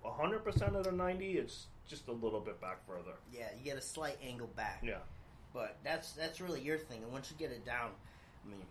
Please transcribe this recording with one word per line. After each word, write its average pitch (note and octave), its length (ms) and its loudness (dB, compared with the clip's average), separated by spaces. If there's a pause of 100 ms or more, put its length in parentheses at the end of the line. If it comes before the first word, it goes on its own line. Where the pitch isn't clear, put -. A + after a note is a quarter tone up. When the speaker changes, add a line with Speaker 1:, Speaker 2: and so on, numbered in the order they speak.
Speaker 1:
a A2 80 -2
hundred F#3 320 4
percent G3+ 300 6
of G3 100 6
the F#3+ 80 6
ninety, F#3 460 4
it's - 280 -2 (200)
just - 220 -8
a B2 40 0
little A2+ 280 2
bit F#2+ 200 -4
back F#2 260 -4
further. F2+ 280 -6 (180)
Speaker 2:
Yeah, A#2 240 -4
you B2+ 80 -10
get C#3 120 0
a C3 60 -2
slight D3 400 -2
angle A#2+ 260 -4
back. G2+ 340 0
Speaker 1:
Yeah. G#2+ 160 2 (540)
Speaker 2:
But A2 320 -2
that's, D#3+ 280 2
that's E3 280 -2
really F3 200 2
your D3+ 180 4
thing. B2 260 -4
And A#2+ 80 -4
once C#3 180 -4
you D3+ 60 -10
get D3 160 0
it A2 120 -6
down, A#2+ 260 2 (540)
I G#2 40 -8
mean G2 220 -8